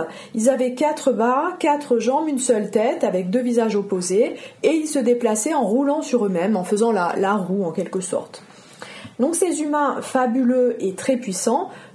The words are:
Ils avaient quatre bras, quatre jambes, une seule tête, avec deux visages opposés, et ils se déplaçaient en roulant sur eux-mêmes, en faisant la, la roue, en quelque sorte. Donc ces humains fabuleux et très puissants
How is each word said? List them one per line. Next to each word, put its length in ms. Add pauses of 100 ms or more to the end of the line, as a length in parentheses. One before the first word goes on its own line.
(340)
Ils 160
avaient 240
quatre 380
bras, 460
quatre 400
jambes, 300
une 100
seule 320
tête, 320
avec 280
deux 100
visages 360
opposés, 600 (260)
et 100
ils 160
se 100
déplaçaient 560
en 100
roulant 380
sur 240
eux-mêmes, 300
en 80
faisant 280
la, 240
la 160
roue, 320
en 80
quelque 280
sorte. 420 (760)
Donc 160
ces 260
humains 400
fabuleux 800
et 140
très 240
puissants 500 (260)